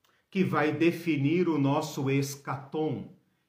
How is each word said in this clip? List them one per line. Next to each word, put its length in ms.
que 120
vai 300
definir 760
o 100
nosso 520
escatom, 1040